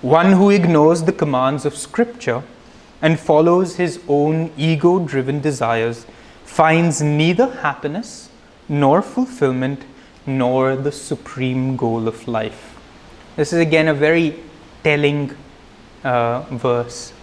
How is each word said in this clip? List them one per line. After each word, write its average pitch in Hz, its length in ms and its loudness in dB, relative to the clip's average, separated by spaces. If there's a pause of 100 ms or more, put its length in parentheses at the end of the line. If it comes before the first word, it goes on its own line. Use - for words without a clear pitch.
One 165 300 4
who 196 180 6
ignores 165 520 4
the 160 100 0
commands 139 520 -2
of 143 120 -4
scripture 226 680 -4 (580)
and 156 200 0
follows 170 560 2
his 175 320 -4
own 156 480 0
ego-driven 147 840 0
desires 117 680 -2 (380)
finds 160 560 2
neither 156 460 2 (200)
happiness 147 640 -8 (380)
nor 147 320 4
fulfillment 139 840 -4 (420)
nor 131 480 0
the 139 160 -4
supreme 131 840 -6
goal 113 320 -2
of - 180 -10
life." 110 480 -8 (600)
This 151 160 -2
is 170 80 2
again 160 280 2
a 156 60 2
very 160 400 2 (480)
telling, 147 480 0 (720)
uh, 123 380 0 (100)
verse. 120 640 -4 (100)